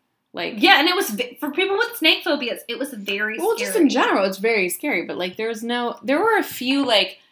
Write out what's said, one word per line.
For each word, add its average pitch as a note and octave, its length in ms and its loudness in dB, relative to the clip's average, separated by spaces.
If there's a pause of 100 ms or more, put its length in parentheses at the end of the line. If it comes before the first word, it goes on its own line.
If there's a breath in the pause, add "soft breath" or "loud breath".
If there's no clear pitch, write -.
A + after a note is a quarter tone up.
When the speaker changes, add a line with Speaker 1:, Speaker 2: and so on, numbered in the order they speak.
(340)
Speaker 1:
Like F3 240 -6
Speaker 2:
Yeah, E4 220 6
and D#4 80 2
it F4+ 80 0
was F#4+ 160 -2
ve-, - 280 -6
for D4 120 -4
people G4 260 0
with A4 180 -2
snake E4 280 2
phobias, B3 440 -4
it A#3 120 -6
was C#4 120 -6
very G#3 460 -4
Speaker 1:
Well, G#4 180 0
Speaker 2:
scary. A#4+ 120 -4
Speaker 1:
just A4+ 120 0
in D4 100 6
general, C4 360 2
it's G3 140 -2
very G3+ 300 2
scary. A3 360 -4
But, D3+ 120 -8
like, F3+ 180 -6
there A3 140 -6
was A3+ 140 -8
no, A#3+ 380 -4
there B3+ 180 0
were G#4+ 180 2
a D#4+ 60 0
few, C4+ 400 -2
like, G#3 360 2 (120 soft breath)